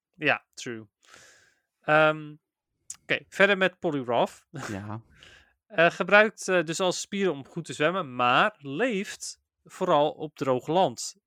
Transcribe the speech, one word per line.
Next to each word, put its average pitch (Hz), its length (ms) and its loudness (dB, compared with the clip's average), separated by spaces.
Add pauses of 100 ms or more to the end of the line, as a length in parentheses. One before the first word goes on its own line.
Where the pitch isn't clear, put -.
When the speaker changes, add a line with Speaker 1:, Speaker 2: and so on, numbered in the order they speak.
(180)
Speaker 1:
Ja, 139 360 -2
true. 110 340 -12 (920)
Ehm, 156 540 2 (640)
oké, - 260 -4
verder 196 300 4
met 185 220 -2
Poliwrath. 139 720 -2
Speaker 2:
Ja. 107 500 -10
Speaker 1:
<laughs> - 60 -20 (640)
Eh, 170 220 2
gebruikt, 208 560 2
eh, 180 160 2
dus 160 160 -6
als 180 220 -2
spieren 196 320 -4
om 139 140 -10
goed - 180 -12
te 139 80 -12
zwemmen, 151 420 -2
maar 131 440 2
leeft 196 800 -6 (240)
vooral 156 480 0
op - 240 -12
droog 131 320 -2
land. 156 480 -2 (120)